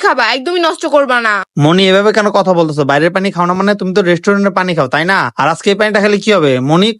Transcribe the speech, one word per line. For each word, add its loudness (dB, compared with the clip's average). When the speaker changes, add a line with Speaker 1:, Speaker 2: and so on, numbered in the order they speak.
Speaker 1:
খাবা, 0
একদমই -4
নষ্ট -4
করবা 2
না। 0
Speaker 2:
মনি, 2
এভাবে 4
কেন 0
কথা 0
বলতেছো? 0
বাইরের 2
পানি -2
খাও -2
না 0
মানে 0
তুমি -4
তো 2
রেস্টুরেন্টের 0
পানি -2
খাও, 0
তাই 0
না? 2
আর 2
আজকে -4
এই 0
পানিটা 0
খেলে 2
কি -2
হবে? 2
মনি, 2